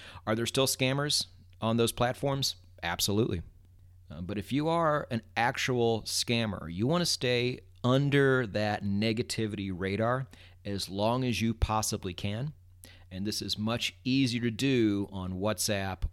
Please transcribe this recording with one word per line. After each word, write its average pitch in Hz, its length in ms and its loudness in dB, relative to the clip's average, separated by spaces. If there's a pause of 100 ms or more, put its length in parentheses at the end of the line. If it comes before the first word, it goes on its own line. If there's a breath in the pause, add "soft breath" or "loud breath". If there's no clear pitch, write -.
(260 loud breath)
Are 110 100 0
there 117 100 0
still 135 220 2
scammers 139 580 0 (340)
on 113 180 2
those 117 140 4
platforms? 135 640 0 (260)
Absolutely. 90 600 0 (680)
Uh, 78 120 -10
but 98 160 -6
if - 140 -6
you 147 160 0
are 160 440 2
an 117 100 -2 (140)
actual 117 680 2
scammer, 110 680 -2
you 104 140 0
want 175 140 2
to 170 40 0
stay 123 540 0 (240)
under 135 640 4
that 104 360 0
negativity 104 880 0
radar 110 540 0 (360 loud breath)
as 101 260 -6
long 110 340 2
as 113 180 0
you 113 120 2
possibly 107 600 -4
can. 110 400 -6 (580 loud breath)
And 95 140 -6
this 107 160 -4
is 98 160 -4
much 113 460 -2
easier 127 380 2
to 120 100 0
do 110 600 2
on 92 220 -6
WhatsApp 98 800 -2